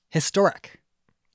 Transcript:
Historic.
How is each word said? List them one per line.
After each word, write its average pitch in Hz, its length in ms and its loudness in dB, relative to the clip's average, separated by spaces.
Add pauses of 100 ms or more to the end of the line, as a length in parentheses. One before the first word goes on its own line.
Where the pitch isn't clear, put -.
Historic. - 720 -2 (540)